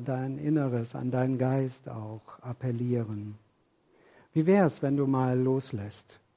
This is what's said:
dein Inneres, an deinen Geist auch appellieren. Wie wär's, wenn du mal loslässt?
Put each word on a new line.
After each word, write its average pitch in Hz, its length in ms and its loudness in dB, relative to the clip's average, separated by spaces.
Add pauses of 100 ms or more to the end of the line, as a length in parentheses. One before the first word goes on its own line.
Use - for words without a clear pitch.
dein 131 360 -4
Inneres, 139 560 0
an 127 160 -4
deinen 127 260 2
Geist 131 500 0
auch 110 540 -12
appellieren. 117 920 -4 (1000)
Wie 160 140 2
wär's, 190 340 4
wenn 143 160 2
du 143 80 2
mal 131 340 2
loslässt? 127 800 -2 (180)